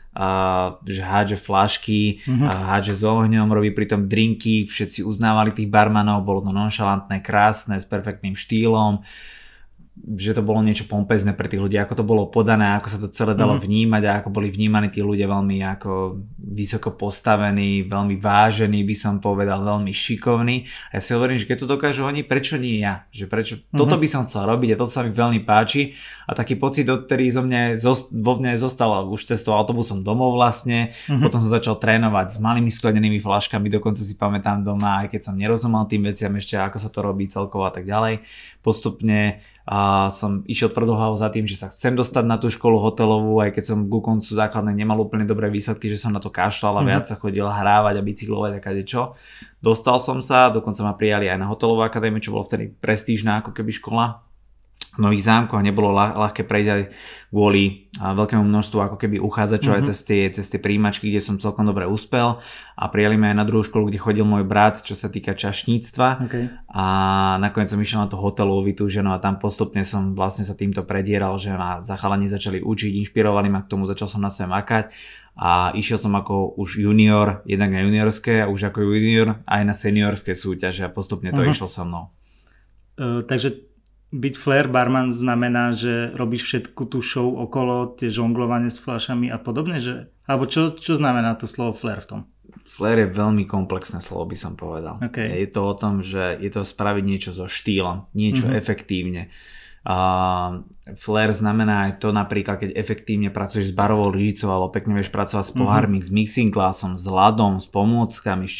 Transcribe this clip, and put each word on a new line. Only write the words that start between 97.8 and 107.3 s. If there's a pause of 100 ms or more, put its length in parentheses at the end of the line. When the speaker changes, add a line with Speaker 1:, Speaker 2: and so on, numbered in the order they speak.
Speaker 1:
niečo
Speaker 2:
Mhm.
Speaker 1:
efektívne. (500)
A (960)
flair
znamená
aj
to,
napríklad,
keď
efektívne
pracuješ
s
barovou
lyžicou,
alebo
pekne
vieš
pracovať
s
Speaker 2:
Mhm.
Speaker 1:
pohármi,
s
mixing
glassom,
s
ľadom,